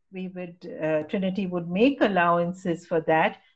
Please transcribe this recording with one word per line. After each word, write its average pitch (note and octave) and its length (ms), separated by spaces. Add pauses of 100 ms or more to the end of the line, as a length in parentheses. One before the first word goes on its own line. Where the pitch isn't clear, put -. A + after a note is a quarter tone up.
(100)
we F#3 180
would, F3+ 280 (260)
uh, D#3 200
Trinity F#3+ 440
would F3 220
make A3+ 320
allowances F3 840
for E3 160
that. E3 400 (140)